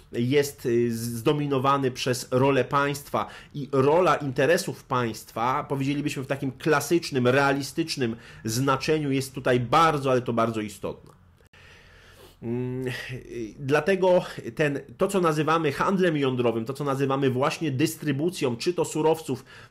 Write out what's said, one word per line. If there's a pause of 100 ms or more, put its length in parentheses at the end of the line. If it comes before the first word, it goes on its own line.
(120)
jest,
y,
z-,
zdominowany
przez
rolę
państwa (260)
i
rola
interesów
państwa,
powiedzielibyśmy
w
takim
klasycznym,
realistycznym (280)
znaczeniu,
jest
tutaj
bardzo,
ale
to
bardzo
istotna. (1200)
Mm,
y,
dlatego (340)
ten, (180)
to,
co
nazywamy
handlem
jądrowym,
to,
co
nazywamy
właśnie
dystrybucją,
czy
to
surowców (260)